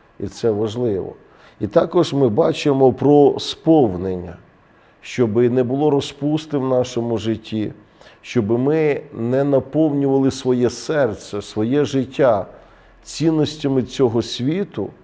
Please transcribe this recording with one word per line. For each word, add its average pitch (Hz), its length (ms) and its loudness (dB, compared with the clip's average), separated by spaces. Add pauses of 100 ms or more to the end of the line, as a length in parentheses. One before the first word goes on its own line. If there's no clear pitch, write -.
(200)
і 101 80 -8
це 113 240 -2
важливо. 107 640 -4 (460)
І 104 80 -4
також 165 460 2
ми 139 160 4
бачимо 147 640 2
про 143 460 4
сповнення, 92 960 0 (640)
щоби 120 480 2
не 127 140 2
було 139 260 0
розпусти 147 680 -2
в 131 100 -2
нашому 120 500 -2
житті, 107 540 -4 (500)
щоби 113 360 0
ми 147 440 0 (120)
не 120 300 -2
наповнювали 139 880 2
своє 123 380 0
серце, 113 720 -4
своє 127 440 -2
життя 127 600 0 (580)
цінностями 147 800 0
цього 120 380 0
світу. 131 680 -4 (140)